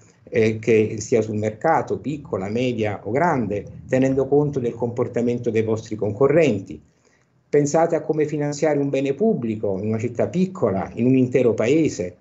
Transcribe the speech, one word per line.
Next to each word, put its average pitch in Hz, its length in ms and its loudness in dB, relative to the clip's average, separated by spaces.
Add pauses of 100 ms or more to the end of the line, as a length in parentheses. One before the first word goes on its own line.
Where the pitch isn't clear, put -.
(280)
eh, 110 320 2
che 110 400 4
sia 110 220 2
sul 107 160 -4
mercato, 110 640 -2
piccola, 113 500 -6
media 110 540 -2
o 104 80 -6
grande, 123 520 0 (240)
tenendo 131 400 2
conto 143 320 2
del 120 140 -2
comportamento 120 800 -2
dei 110 100 2
vostri 110 340 -4
concorrenti. 107 840 0 (640)
Pensate 160 480 2
a 151 60 -2
come 151 240 0
finanziare 147 540 0
un 139 100 0
bene 135 240 0
pubblico 113 640 0
in 107 80 -4
una 110 120 -2
città 120 280 -2
piccola, 127 680 -2
in 117 100 0
un 131 100 6
intero 127 380 4
paese, 110 680 0